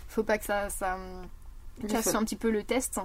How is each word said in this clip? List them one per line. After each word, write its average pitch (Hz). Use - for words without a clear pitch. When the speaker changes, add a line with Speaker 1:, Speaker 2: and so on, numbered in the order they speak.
Speaker 1:
Faut 220
pas 214
que -
ça, 202
ça, 185
hum, 185
Speaker 2:
Il -
Speaker 1:
casse 220
Speaker 2:
faut 226
Speaker 1:
un 214
petit 220
peu 226
le 208
test. -